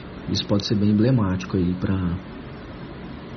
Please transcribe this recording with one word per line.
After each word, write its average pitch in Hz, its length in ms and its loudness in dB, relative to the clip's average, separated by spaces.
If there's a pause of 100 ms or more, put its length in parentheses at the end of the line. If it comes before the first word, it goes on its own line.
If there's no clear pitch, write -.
(300)
Isso 98 160 -2
pode 101 200 2
ser 113 100 2
bem 101 140 4
emblemático 104 680 4
aí 90 180 2
pra, 92 440 0 (1200)